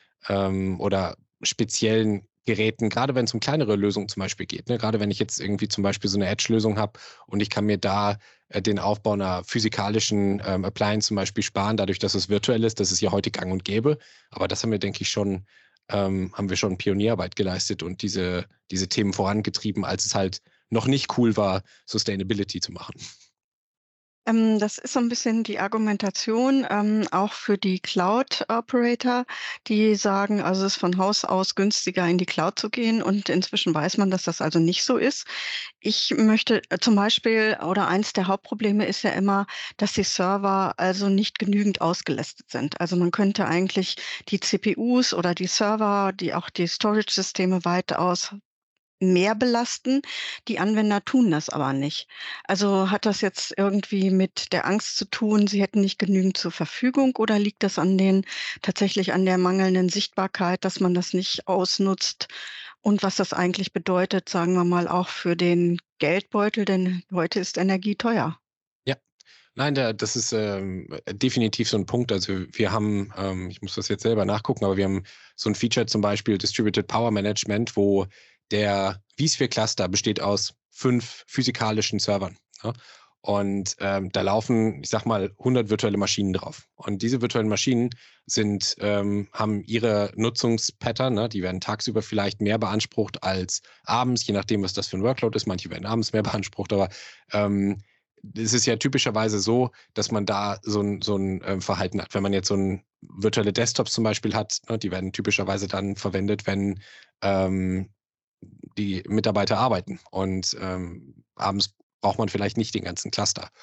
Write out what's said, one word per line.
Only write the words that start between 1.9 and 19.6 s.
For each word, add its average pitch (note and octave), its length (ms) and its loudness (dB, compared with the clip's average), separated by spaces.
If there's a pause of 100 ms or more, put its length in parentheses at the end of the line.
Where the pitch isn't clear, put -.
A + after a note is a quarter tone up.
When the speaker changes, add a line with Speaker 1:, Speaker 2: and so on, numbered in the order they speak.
Speaker 1:
Geräten, A2 420 0
gerade B2+ 260 0
wenn B2 120 0
es - 80 -2
um A2+ 40 -2
kleinere B2+ 380 0
Lösungen G2+ 320 0
zum - 120 -8
Beispiel F#2 260 -6
geht, - 220 -8
ne? A#2+ 80 0
Gerade A2 220 0
wenn G#2 140 0
ich - 80 -2
jetzt - 180 -4
irgendwie G2+ 300 -2
zum G2+ 160 -2
Beispiel G2 260 0
so G2+ 80 0
eine F#2+ 80 0
Edge-Lösung G#2+ 520 0
hab G#2 200 -4 (280)
und G2+ 140 -2
ich G#2 80 0
kann G#2 160 -2
mir G#2 140 2
da, G#2 400 0 (300)
äh, G2+ 120 -4
den G2+ 200 0
Aufbau G#2 320 0
einer F#2 320 -2
physikalischen, G#2 1000 0
ähm, F#2+ 200 -2
Appliance G#2 440 0
zum G#2+ 60 -4
Beispiel G2 300 -2
sparen, G#2 320 -2
dadurch, G2 240 -2
dass - 140 0
es G2 140 -2
virtuell A2+ 360 2
ist, G#2+ 160 0
das G2 100 0
ist - 100 -2
ja G#2+ 120 2
heute G2+ 180 0
gang F#2 220 -4
und F#2 120 -2
gäbe. A#2+ 340 0 (320)
Aber - 180 -2
das - 160 -4
haben A2+ 80 0
wir, G2+ 80 0
denke G2 220 -4
ich, - 80 -2
schon, G2+ 360 -2 (440)
ähm, F#2+ 440 0
haben G2+ 140 -4
wir F#2+ 80 -2
schon F#2+ 200 0
Pionierarbeit G2+ 600 0
geleistet F#2 480 -2
und F2+ 180 -8
diese, F2+ 440 -2 (260)
diese F#2 160 -2
Themen G2+ 240 0
vorangetrieben, G2+ 720 -2